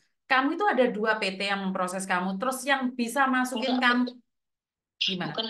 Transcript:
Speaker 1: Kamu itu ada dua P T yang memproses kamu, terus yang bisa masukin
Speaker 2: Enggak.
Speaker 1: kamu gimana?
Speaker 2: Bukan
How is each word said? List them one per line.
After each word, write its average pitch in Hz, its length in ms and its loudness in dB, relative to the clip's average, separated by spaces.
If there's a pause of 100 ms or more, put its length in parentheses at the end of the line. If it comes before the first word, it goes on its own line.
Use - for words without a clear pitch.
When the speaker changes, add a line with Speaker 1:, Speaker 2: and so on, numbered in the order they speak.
(260)
Speaker 1:
Kamu 277 320 2
itu 415 80 2
ada 254 240 4
dua 214 320 -2
P 190 160 -2
T 196 80 -4
yang 196 240 -2
memproses 185 320 -2
kamu, 190 320 0
terus 254 320 -4
yang 269 320 2
bisa 254 320 0
masukin 254 480 0
Speaker 2:
Enggak. 247 160 4
Speaker 1:
kamu 247 80 4 (960)
gimana? 180 320 -2
Speaker 2:
Bukan 226 200 -4